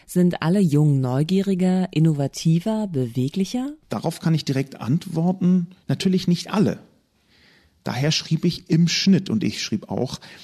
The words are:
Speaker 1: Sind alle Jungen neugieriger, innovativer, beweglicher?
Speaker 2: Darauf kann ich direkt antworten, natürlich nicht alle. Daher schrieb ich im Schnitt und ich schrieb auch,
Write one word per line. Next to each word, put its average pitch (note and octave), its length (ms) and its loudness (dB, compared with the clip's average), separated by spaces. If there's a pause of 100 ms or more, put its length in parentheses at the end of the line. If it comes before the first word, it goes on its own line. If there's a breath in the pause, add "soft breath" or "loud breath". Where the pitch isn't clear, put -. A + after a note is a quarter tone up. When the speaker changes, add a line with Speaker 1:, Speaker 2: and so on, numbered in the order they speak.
Speaker 1:
Sind F3+ 360 2
alle F3+ 180 2
Jungen D3 400 4
neugieriger, F#3 920 0
innovativer, E3 920 0
beweglicher? D3+ 840 -4 (160)
Speaker 2:
Darauf - 320 -6
kann E3 140 2
ich D3 100 -2
direkt C#3 380 -4
antworten, F3 840 0 (200)
natürlich F#3 400 0
nicht F3 240 0
alle. D#3 260 2 (1040 soft breath)
Daher B2+ 280 -2
schrieb - 340 -2
ich - 240 -4
im E3 180 4
Schnitt - 400 2
und G#2+ 160 -2
ich - 180 -4
schrieb - 280 -6
auch, A2 280 -4 (260 loud breath)